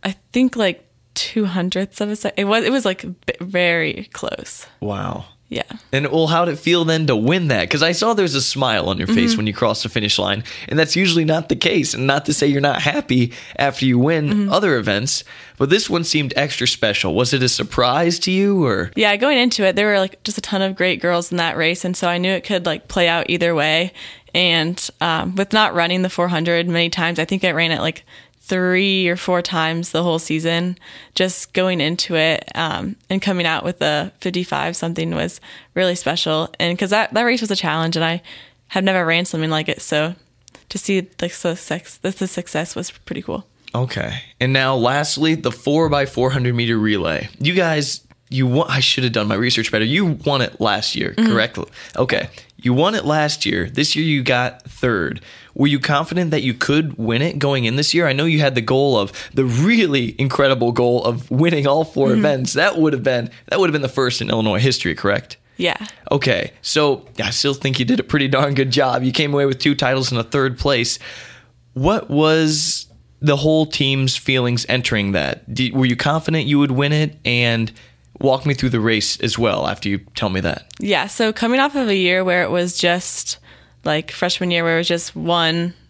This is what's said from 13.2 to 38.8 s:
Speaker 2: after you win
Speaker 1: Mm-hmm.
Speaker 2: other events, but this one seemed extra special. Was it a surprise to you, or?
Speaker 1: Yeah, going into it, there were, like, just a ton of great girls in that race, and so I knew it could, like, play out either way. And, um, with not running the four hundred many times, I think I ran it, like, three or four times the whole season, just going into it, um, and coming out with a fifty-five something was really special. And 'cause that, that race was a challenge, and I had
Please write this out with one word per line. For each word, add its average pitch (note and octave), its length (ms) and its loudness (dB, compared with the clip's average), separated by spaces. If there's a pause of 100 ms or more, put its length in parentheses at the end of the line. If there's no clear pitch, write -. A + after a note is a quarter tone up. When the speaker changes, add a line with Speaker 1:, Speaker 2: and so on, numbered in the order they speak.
Speaker 2:
after C3+ 280 0
you B2+ 120 4
win D3+ 320 2
Speaker 1:
Mm-hmm. G#3 240 0
Speaker 2:
other F3 240 2
events, G#2+ 460 -2 (340)
but C3+ 120 0
this G#3 200 2
one E3+ 140 0
seemed D3+ 320 0
extra C3 320 0
special. G2 480 0
Was B2 180 2
it C3 100 2
a B2 60 2
surprise C#3 680 0
to - 120 -2
you, F#3+ 340 2
or? F#2+ 300 0
Speaker 1:
Yeah, G#3 200 2
going C4+ 220 2
into A#3+ 280 2
it, F#3 100 2
there G#3 120 2
were, G#3 120 2
like, F#3+ 240 -4
just - 140 -4
a G3+ 40 -6
ton G3 200 -2
of F#3+ 140 -2
great F3+ 260 0
girls E3+ 300 0
in F3+ 60 -4
that E3 180 -2
race, E3 300 -2
and F3+ 100 -2
so F3+ 140 0
I F3 80 0
knew F#3 160 0
it F3+ 100 -4
could, F3+ 220 -2
like, D#3+ 220 -4
play F3 200 2
out E3+ 220 0
either E3+ 260 2
way. D#3 380 0 (420)
And, E3+ 440 2 (220)
um, E3+ 340 -2
with G3 180 -2
not G#3+ 200 4
running F3 300 0
the F#3 60 0
four F3 180 0
hundred E3+ 400 0
many E3+ 240 0
times, E3+ 260 -2
I D#3+ 80 0
think F#3+ 180 -2
I F#3 60 2
ran E3 220 0
it, D3+ 100 -2
like, - 220 -4 (380)
three F#3 680 0
or F3 80 0
four F3+ 260 0
times E3 500 -2
the E3 120 0
whole E3 160 2
season, E3 580 -2 (380)
just - 380 -2
going F#3 280 0
into E3 340 -2
it, D#3+ 400 0
um, E3 400 -4 (140)
and F#3+ 120 0
coming F3+ 240 -2
out D#3+ 180 -2
with - 180 -4
a D3+ 300 -2 (100)
fifty-five F3 540 -4
something E3 400 -4
was D#3+ 240 -4 (340)
really F3+ 220 0
special. D#3+ 640 -2
And E3+ 180 -2
'cause F#3+ 140 -2
that, G#3+ 220 0
that G#3+ 100 2
race A#3+ 180 0
was G#3 100 -2
a G3 40 0
challenge, E3 400 -2
and E3 100 0
I E3+ 160 -2 (480)
had F#3+ 140 -2